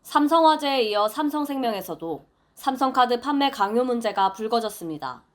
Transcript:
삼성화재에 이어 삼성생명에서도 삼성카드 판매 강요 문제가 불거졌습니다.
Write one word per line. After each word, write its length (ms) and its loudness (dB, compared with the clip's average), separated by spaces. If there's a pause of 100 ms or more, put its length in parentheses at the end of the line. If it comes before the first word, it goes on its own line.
삼성화재에 800 2
이어 240 2
삼성생명에서도 1160 -4 (300)
삼성카드 640 2
판매 280 2
강요 340 0
문제가 500 0
불거졌습니다. 880 -4 (120)